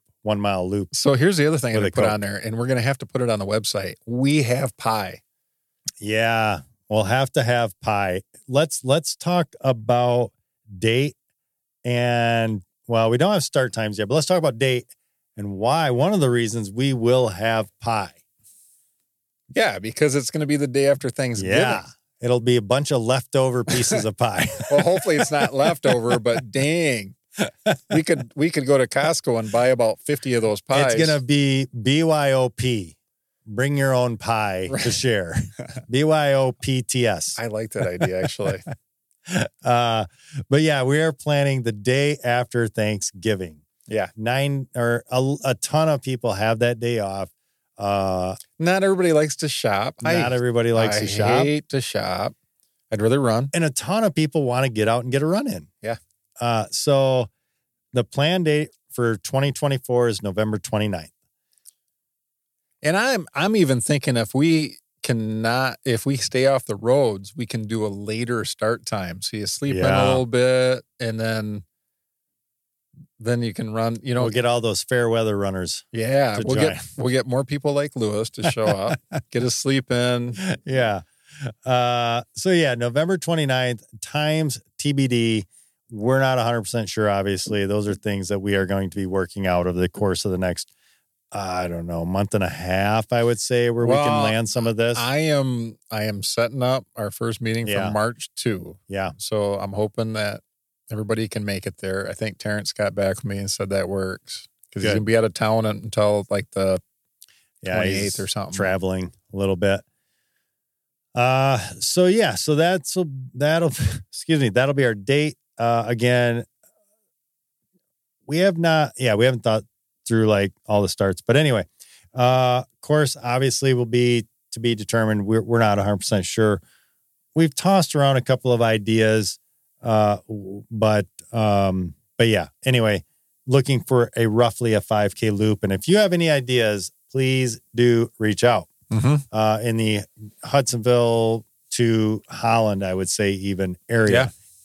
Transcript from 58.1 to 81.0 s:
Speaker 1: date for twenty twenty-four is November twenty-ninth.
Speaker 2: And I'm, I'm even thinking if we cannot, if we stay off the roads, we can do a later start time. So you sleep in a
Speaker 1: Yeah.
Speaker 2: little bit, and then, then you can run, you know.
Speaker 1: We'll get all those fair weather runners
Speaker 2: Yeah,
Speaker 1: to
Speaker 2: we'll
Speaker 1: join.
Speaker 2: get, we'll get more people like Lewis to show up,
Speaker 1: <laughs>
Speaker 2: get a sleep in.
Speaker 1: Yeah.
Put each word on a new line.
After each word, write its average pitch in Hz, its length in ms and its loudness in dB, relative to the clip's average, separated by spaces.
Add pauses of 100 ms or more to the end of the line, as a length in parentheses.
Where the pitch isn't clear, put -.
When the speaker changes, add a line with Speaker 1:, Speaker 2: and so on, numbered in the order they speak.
Speaker 1:
date 151 240 2 (200)
for 117 280 -2
twenty 135 340 -2
twenty-four 127 560 0
is 104 160 -2
November 107 340 -2
twenty-ninth. 101 540 -4 (1700)
Speaker 2:
And 156 140 2
I'm, 220 400 0
I'm 196 220 0
even 135 240 4
thinking 139 340 0
if 113 180 -2
we 156 440 2 (260)
cannot, 117 840 -2
if 117 200 -2
we 139 120 0
stay 131 300 0
off 135 180 2
the 107 100 -6
roads, 110 600 0
we 117 100 -6
can 110 180 -6
do 107 220 -4
a - 20 -2
later 110 560 -4
start - 420 -4
time. 92 360 -6
So - 160 -8
you 104 100 -6
sleep 139 280 -4
in - 100 0
a - 20 2
Speaker 1:
Yeah. - 220 4
Speaker 2:
little 131 160 2
bit, 127 580 2 (160)
and 113 200 -4
then, 107 440 -4 (1600)
then 120 220 -2
you 113 120 -4
can 110 200 -8
run, 113 300 -2
you 127 100 -4
know. 123 100 0
Speaker 1:
We'll 113 80 0
get 120 140 0
all 120 140 2
those 110 240 -2
fair 120 260 0
weather 110 280 0
runners 95 560 -4
Speaker 2:
Yeah, 117 440 0
Speaker 1:
to 107 80 -2
Speaker 2:
we'll 131 100 0
Speaker 1:
join. - 80 2 (100)
Speaker 2:
get, - 140 -12 (100)
we'll 123 160 -2
get 131 120 0
more 127 200 -2
people 143 280 -4
like 143 220 -2
Lewis 110 360 -2
to 135 200 -2
show 110 140 -2
up, 104 340 -2 (160)
Speaker 1:
<laughs> - 160 -8
Speaker 2:
get 123 120 -2
a 123 80 0
sleep 135 400 -2
in. 123 440 0 (300)
Speaker 1:
Yeah. 117 360 0 (640)